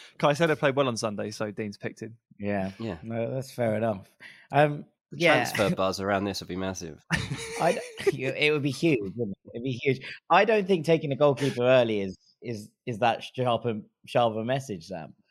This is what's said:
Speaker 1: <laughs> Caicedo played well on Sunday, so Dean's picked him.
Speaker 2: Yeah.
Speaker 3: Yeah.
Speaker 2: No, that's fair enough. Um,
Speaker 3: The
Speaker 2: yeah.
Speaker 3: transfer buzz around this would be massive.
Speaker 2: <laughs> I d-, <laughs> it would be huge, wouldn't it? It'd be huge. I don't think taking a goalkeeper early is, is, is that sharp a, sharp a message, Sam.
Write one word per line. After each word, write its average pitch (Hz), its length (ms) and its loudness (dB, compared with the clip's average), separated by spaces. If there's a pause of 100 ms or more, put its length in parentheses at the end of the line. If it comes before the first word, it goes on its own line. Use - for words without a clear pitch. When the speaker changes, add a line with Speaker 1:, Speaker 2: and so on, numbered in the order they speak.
Speaker 1:
<laughs> - 160 -20
Caicedo 156 380 2
played 139 180 2
well 139 120 2
on 117 100 -2
Sunday, 107 340 -4
so 107 200 -6
Dean's 101 260 -8
picked - 240 -10
him. 110 140 -12 (240)
Speaker 2:
Yeah. 101 400 -2
Speaker 3:
Yeah. 110 240 -6
Speaker 2:
No, 113 300 -4
that's 131 180 -8
fair 113 240 0
enough. 107 340 -2 (420)
Um, 147 340 2 (260)
Speaker 3:
The 143 80 -14
Speaker 2:
yeah. 160 140 6 (120)
Speaker 3:
transfer 98 300 2
buzz 95 240 0
around 98 240 2
this 101 160 -2
would 87 100 -14
be 90 60 -4
massive. 92 520 -8
Speaker 2:
<laughs> - 40 -6 (500)
I 170 180 2 (300)
d-, 131 140 -4
<laughs> - 20 -2
it 147 260 2
would 151 120 0
be 143 80 0
huge, 127 440 0
wouldn't 110 300 -6
it? - 80 -20
It'd 117 100 -8
be 135 100 -2
huge. 131 280 0 (280)
I 185 160 6
don't 214 220 2
think 180 180 2
taking 160 260 2
a 135 40 0
goalkeeper 131 480 2
early 120 380 6
is, 95 160 -4 (240)
is, 107 280 -10 (160)
is 123 140 -4
that 117 240 2
sharp 123 420 0
a, 110 140 -2 (280)
sharp 117 300 4
a 110 60 -4
message, 120 440 -4
Sam. 85 260 -12 (180)